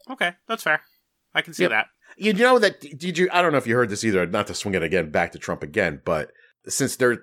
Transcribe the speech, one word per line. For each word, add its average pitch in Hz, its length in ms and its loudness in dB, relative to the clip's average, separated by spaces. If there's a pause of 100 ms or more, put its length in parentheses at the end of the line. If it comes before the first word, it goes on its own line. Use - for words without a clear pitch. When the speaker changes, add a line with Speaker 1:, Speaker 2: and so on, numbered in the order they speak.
(120)
Speaker 1:
Okay, 180 220 -4 (140)
that's 226 140 -8
fair. 151 200 0 (520)
I 160 80 0
can 160 140 -14
see - 80 0
Speaker 2:
Yep. - 80 2
Speaker 1:
that. 107 160 0 (280)
Speaker 3:
You 208 180 0
know 247 260 4
that, 196 200 2 (200)
did 170 180 -6
you, 180 160 2
I 175 80 4
don't 165 120 2
know 139 40 2
if 123 80 0
you 113 100 2
heard 120 140 2
this 101 140 -6
either, 95 240 2
not 104 180 -2
to - 80 -12
swing 98 220 -4
it 85 80 2
again, 82 260 0
back 87 220 0
to 80 80 -18
Trump 82 240 -8
again, 78 420 -2
but 80 240 -2 (380)
since - 300 -4
they're, 123 260 4